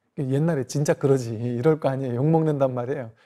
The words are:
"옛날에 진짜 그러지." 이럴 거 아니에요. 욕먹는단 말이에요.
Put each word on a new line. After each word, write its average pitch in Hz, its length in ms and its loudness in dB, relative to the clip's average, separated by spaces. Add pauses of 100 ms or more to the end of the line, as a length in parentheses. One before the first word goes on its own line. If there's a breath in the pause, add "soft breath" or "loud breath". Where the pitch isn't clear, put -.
(180)
"옛날에 139 500 0
진짜 151 260 0
그러지." 131 400 2
이럴 120 460 0
거 143 100 0
아니에요. 131 260 -4
욕먹는단 147 580 2
말이에요. 123 380 -6 (140 soft breath)